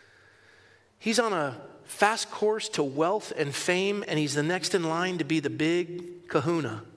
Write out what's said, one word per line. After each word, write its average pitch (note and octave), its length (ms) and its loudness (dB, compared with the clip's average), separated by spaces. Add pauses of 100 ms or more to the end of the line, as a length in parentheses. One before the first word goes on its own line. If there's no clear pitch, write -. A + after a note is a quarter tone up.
(1000)
He's A3+ 200 0
on A3+ 140 2
a C#3+ 260 -2 (260)
fast - 460 2
course G#3+ 400 0
to - 120 0
wealth D#3+ 520 0
and C#3+ 200 -2
fame, G3 520 0
and D#3 120 0
he's C#3+ 160 0
the D3 80 2
next F3+ 320 0
in F3 100 2
line F3 320 0
to D#3 80 -2
be D#3 160 2
the C#3+ 80 -2
big E3 800 -2
kahuna. C#3+ 560 0 (120)